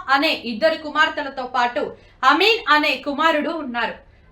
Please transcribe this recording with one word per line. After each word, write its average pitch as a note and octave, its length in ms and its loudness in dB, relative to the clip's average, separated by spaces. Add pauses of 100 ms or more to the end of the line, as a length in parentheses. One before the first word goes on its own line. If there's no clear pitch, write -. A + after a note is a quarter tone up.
అనే C#4+ 240 2
ఇద్దరు D#4 500 -2
కుమార్తెలతో D4+ 600 -2
పాటు B3 540 -2 (280)
అమీన్ F#4 440 4
అనే D4 280 2
కుమారుడు D4 540 0
ఉన్నారు. A#3+ 420 -6 (400)